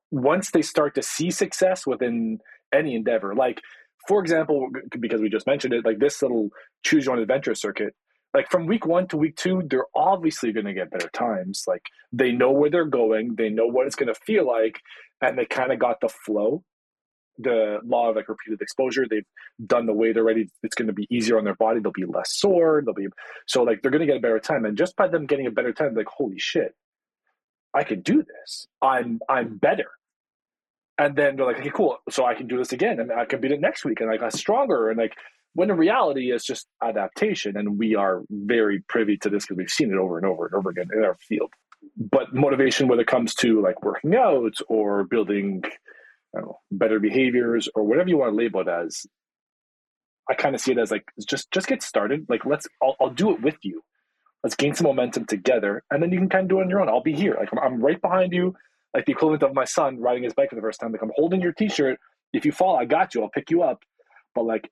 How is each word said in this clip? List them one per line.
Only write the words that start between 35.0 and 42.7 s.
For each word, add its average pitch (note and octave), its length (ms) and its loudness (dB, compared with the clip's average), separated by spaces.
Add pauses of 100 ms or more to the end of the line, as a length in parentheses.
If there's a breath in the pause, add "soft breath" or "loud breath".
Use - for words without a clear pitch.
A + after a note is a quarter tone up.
when F#3 160 2
in F#3+ 60 2
reality, D#3+ 560 2
it's A#2 120 -2
just - 220 -8 (160)
adaptation. G#2 760 -2
And G#2 220 -2
we G#2+ 180 2
are F#2+ 320 0
very G#2 600 0
privy G#2 300 0
to - 120 -2
this G2+ 140 -2
'cause F#2+ 120 -8
we've F2+ 140 -6
seen B2 220 0
it F#2+ 40 2
over F#2 220 0
and F#2 80 -2
over F2 200 -2
and F2+ 80 -6
over F#2+ 160 -2
again F2+ 220 -6
in A2 120 2
our F#2 120 0
field. - 360 -4 (440)
But B2 380 0
motivation, C3+ 540 4